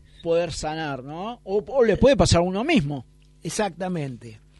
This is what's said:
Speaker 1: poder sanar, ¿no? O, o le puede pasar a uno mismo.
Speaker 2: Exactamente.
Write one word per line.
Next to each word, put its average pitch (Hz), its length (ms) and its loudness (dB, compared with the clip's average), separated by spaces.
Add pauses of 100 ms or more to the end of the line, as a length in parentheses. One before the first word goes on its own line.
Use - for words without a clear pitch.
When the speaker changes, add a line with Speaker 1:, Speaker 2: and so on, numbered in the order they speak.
(220)
Speaker 1:
poder 170 300 0
sanar, 151 500 -6
¿no? 175 420 -12
O, 202 220 -2
o 240 180 2
le 196 120 4
puede 254 200 6
pasar 175 240 4
a - 40 4
uno 190 180 -2
mismo. 147 420 0 (380)
Speaker 2:
Exactamente. 160 1000 -6 (200)